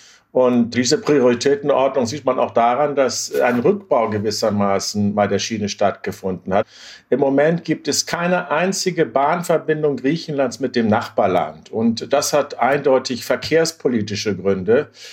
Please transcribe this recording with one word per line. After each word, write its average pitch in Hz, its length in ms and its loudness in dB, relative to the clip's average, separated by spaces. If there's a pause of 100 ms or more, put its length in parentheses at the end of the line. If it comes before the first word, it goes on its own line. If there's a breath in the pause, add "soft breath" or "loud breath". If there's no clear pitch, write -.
(340 soft breath)
Und 123 420 2
diese 127 220 2
Prioritätenordnung 135 1080 2
sieht 139 180 -8
man 131 160 0
auch 120 120 0
daran, 123 440 2
dass 135 400 -2
ein 123 240 2
Rückbau 123 500 0
gewissermaßen 104 1040 0
bei 104 140 2
der 98 120 0
Schiene 104 280 -4
stattgefunden 95 840 -4
hat. 104 120 2 (440 loud breath)
Im 123 100 0
Moment 143 460 2
gibt - 240 -4
es - 160 -2
keine 180 440 -2
einzige 175 560 0
Bahnverbindung 151 920 0
Griechenlands 139 640 -4
mit 127 160 -2
dem 113 100 0
Nachbarland. 98 840 0
Und 113 440 -2
das 143 180 0
hat 139 260 0
eindeutig 131 680 0
verkehrspolitische 113 1120 -2
Gründe, 98 500 0 (260 loud breath)